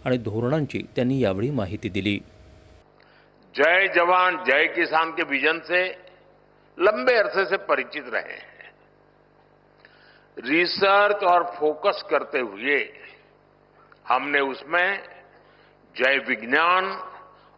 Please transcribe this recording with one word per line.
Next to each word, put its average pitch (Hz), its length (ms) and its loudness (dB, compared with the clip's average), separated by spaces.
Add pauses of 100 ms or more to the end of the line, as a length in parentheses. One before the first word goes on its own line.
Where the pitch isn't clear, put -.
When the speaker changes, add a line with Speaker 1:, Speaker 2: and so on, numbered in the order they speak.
Speaker 1:
आणि 127 120 2
धोरणांची 120 640 -2 (140)
त्यांनी 131 240 0
यावेळी 107 320 0
माहिती 104 380 -4
दिली. 98 300 -2 (1400)
Speaker 2:
जय 175 400 4
जवान, 180 420 4
जय 143 280 2
किसान 160 460 0
के 160 120 -4
विजन 147 360 0
से 180 280 0 (880)
लंबे 233 360 2
अरसे 196 320 2
से 185 120 -2
परिचित 139 540 -4
रहे 104 100 -2
हैं. - 320 -18 (1800)
रिसर्च 196 840 2
और 175 200 4
फोकस 151 600 -2
करते 139 360 -2
हुए 123 400 -2 (1300)
हमने 139 300 0
उसमें 160 580 -2 (960)
जय 135 220 2
विज्ञान, 143 760 0 (680)